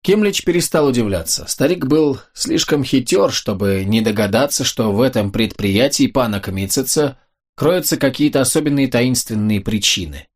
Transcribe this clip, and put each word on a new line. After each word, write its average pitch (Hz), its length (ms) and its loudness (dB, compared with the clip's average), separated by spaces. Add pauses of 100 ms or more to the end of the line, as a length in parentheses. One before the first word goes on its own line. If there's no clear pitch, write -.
Кемлич 202 420 2
перестал 170 420 2
удивляться. 104 600 -2
Старик 160 380 -2
был 147 340 2 (140)
слишком 156 500 -2
хитер, 139 480 2
чтобы 98 540 -2
не 110 160 2
догадаться, 110 640 0
что 110 280 0
в 107 100 2
этом 110 280 0
предприятии 110 760 0
пана 110 340 -2
Кмитцеца 127 800 -2 (360)
кроются 170 440 0
какие-то 139 420 2
особенные 139 480 2
таинственные 113 720 0
причины. 92 760 -4